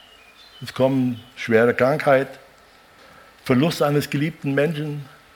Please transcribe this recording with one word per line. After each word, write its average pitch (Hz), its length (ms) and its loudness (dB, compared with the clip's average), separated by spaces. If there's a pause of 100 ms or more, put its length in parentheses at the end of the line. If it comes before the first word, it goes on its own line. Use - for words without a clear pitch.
(640)
Es 123 120 -14
kommen 127 480 0 (140)
schwere 120 380 2
Krankheit, 135 540 2 (1160)
Verlust 143 380 2
eines 143 280 0
geliebten 147 440 -4
Menschen, 147 500 -2 (320)